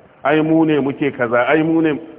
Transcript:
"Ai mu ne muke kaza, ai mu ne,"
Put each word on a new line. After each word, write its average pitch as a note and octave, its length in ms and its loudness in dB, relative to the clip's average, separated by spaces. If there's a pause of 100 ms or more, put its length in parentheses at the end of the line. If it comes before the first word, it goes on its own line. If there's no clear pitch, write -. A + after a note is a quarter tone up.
(240)
"Ai D3+ 160 2
mu D#3+ 240 2
ne D#3 160 2
muke C3+ 320 -4
kaza, A#2+ 340 0
ai D#3 160 2
mu D#3+ 200 0
ne," D3+ 180 -2 (180)